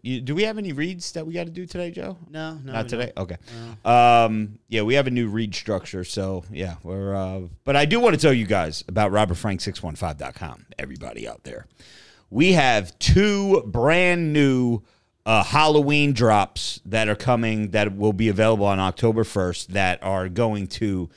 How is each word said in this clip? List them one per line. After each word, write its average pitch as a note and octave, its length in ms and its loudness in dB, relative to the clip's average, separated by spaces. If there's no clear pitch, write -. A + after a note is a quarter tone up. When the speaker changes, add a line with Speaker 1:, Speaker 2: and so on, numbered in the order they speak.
Speaker 1:
You, B2+ 180 -6
do C3+ 140 -6
we G3 80 0
have G#3+ 160 -4
any F#3+ 140 -8
reads E3+ 400 -8
that D#3+ 120 -10
we E3 80 -10
gotta E3+ 160 -8
do F3 160 -12
today, F3 240 -8
Joe? F3+ 280 -12
Speaker 2:
No, D#3+ 240 -10
no, A2+ 80 -14
Speaker 1:
Not A2+ 140 -4
Speaker 2:
we - 60 -14
Speaker 1:
today? A#2+ 240 -6
Speaker 2:
don't. F#2+ 80 -6
Speaker 1:
Okay. F2 140 -10
Speaker 2:
No. A#2 80 0
Speaker 1:
Um, A#2 680 4
yeah, A2 140 -2
we A2+ 100 0
have C#3 140 2
a B2+ 40 -2
new A#2+ 160 0
read G#2 280 -4
structure, F#2+ 480 -6
so, F#2+ 480 -6
yeah, F2 320 -8
we're, G2 320 -6
uh, F#2+ 260 -6
but C#3 120 -2
I D3 100 4
do G3+ 140 0
wanna G#3+ 180 4
tell D3+ 140 4
you A#2 140 2
guys F2 420 -2
about G2+ 240 0
Robert G2+ 240 2
Frank G2 240 -4
six - 220 -8
one D#2+ 140 -8
five D#2 220 -6
dot C2+ 180 -12
com, A#1+ 320 -14
everybody A#1+ 500 -12
out A1 160 -16
there. A#1+ 220 -16
We D#3 220 4
have A#2+ 480 4
two G3 680 4
brand D#3+ 680 2
new, B2+ 500 2
uh, G#2+ 180 4
Halloween D3 680 4
drops G#2+ 720 2
that G#2+ 220 0
are G#2+ 80 0
coming A2 560 0
that G#2 260 0
will G#2 160 2
be A2 160 0
available G#2 380 2
on G2 120 2
October A2 440 0
first F2+ 500 -4
that F#2 300 0
are F#2 260 -2
going G#2 380 -2
to F#2+ 500 -4